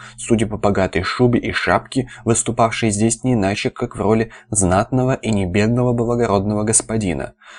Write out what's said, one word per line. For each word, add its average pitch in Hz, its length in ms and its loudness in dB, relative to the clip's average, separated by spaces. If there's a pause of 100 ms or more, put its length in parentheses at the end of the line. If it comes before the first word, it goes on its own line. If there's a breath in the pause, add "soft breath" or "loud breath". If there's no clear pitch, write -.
(160 loud breath)
судя 110 300 0
по 107 100 -8
богатой 98 460 0
шубе 120 380 2
и 110 100 -6
шапке, 113 580 -2 (160 loud breath)
выступавший 113 680 0
здесь 110 340 0
не 127 100 2
иначе, 104 360 0
как - 260 -8
в - 40 -6
роли 110 300 2 (200 loud breath)
знатного 110 640 2
и - 160 -4
небедного 107 640 0
благородного 110 680 0
господина. 107 680 -2 (260 loud breath)